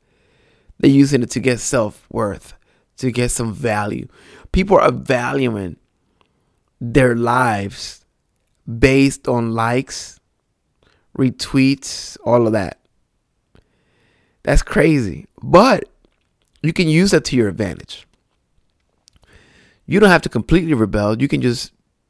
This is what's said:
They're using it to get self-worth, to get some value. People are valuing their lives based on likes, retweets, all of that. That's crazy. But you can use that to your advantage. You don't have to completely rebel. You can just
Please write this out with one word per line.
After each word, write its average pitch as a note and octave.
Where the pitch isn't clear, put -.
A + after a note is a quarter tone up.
They're C#3
using C#3
it -
to C3
get B2
self-worth, G#2+
to B2+
get A#2+
some A2+
value. G#2+
People -
are C#3
valuing B2
their B2
lives A#2
based C3
on A#2
likes, A#2+
retweets, -
all A#2+
of A2
that. G2
That's C#3+
crazy. C#3+
But F3+
you D#3
can -
use F3
that E3
to -
your A2
advantage. -
You G3
don't G3+
have E3
to -
completely D#3+
rebel. G#2+
You C#3
can C#3
just A#2+